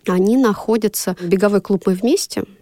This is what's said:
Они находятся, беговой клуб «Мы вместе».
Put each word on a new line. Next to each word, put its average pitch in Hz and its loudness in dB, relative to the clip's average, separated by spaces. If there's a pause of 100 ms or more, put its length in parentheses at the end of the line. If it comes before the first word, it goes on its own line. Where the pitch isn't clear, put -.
Они 190 2
находятся, 214 0
беговой 190 2
клуб 196 -2
«Мы 190 2
вместе». 226 -2 (180)